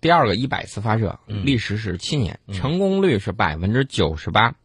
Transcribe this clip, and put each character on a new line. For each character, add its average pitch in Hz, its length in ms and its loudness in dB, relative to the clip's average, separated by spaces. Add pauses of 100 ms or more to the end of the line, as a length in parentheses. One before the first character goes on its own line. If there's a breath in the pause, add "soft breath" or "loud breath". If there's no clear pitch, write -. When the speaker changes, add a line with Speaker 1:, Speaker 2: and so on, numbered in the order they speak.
Speaker 1:
第 160 100 2
二 160 160 6
个 92 80 2
一 123 100 -2
百 90 200 -4
次 - 160 -10
发 110 180 0
射， 107 280 -2
Speaker 2:
嗯。 104 180 -4
Speaker 1:
历 139 120 2
时 104 200 -4
是 101 200 -4
七 - 200 -6
年， 104 300 -2
Speaker 2:
嗯。 101 60 -12
Speaker 1:
成 131 240 -2
功 196 240 2
率 165 160 4
是 98 140 -4
百 90 260 -2
分 92 160 0
之 131 120 2
九 78 300 0
十 - 140 -8
八 107 240 4 (120)